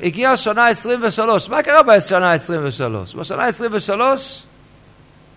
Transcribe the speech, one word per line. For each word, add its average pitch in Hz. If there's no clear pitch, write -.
הגיעה 220
השנה 226
עשרים 233
ושלוש. 220
מה 294
קרה 294
בשנה 185
עשרים 160
ושלוש? 113
בשנה 160
עשרים 226
ושלוש, 240